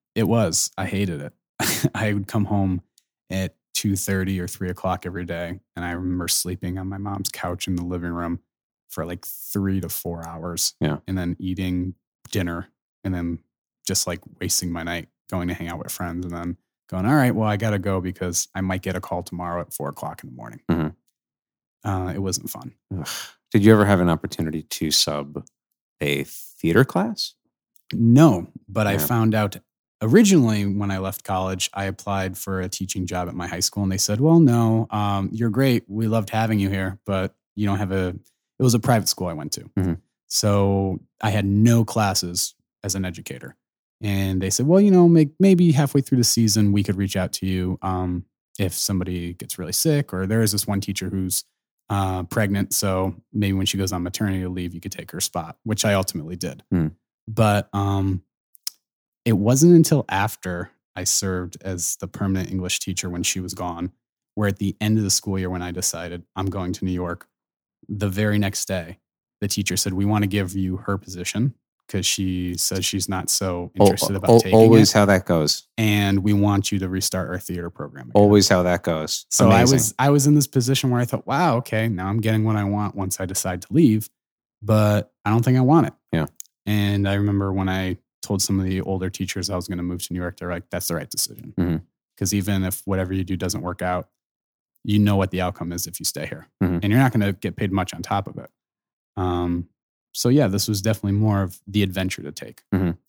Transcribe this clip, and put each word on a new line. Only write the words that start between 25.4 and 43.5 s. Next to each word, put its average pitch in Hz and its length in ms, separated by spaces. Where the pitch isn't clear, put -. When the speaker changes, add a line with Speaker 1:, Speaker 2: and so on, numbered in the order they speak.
Speaker 2:
a 71 240
theater - 600
class? 196 500
Speaker 1:
No, 117 560
but 104 180
I 98 60
Speaker 2:
Yeah. 98 60
Speaker 1:
found 110 360
out 107 220
originally 123 640
when 101 240
I 95 80
left 95 260
college, 95 480
I 98 120
applied 95 540
for 95 220
a 90 80
teaching 92 380
job 90 220
at - 60
my 87 120
high 90 140
school 104 220
and 95 100
they 95 60
said, 104 220
"Well, 160 200
no, 117 500
um, 101 420
you're 117 180
great. 123 380
We 110 200
loved 107 220
having 110 280
you 98 100
here, 95 380
but 95 280
you 104 100
don't 101 120
have 98 140
a," 95 160
it - 40
was 123 120
a 123 60
private 113 280
school - 200
I 82 40
went 76 200
to. - 100
Speaker 2:
Mm-hmm. 92 160
Speaker 1:
So 98 720
I 110 100
had 101 160
no 113 380
classes 95 680
as 92 100
an 95 100
educator. - 520